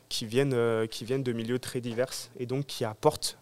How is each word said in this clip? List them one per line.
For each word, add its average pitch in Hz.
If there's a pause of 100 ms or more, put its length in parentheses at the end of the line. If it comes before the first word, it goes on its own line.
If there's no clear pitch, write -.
qui -
viennent, 131
euh, 113
qui -
viennent 131
de 123
milieux 117
très -
divers 120 (260)
et 127
donc 135
qui -
apportent -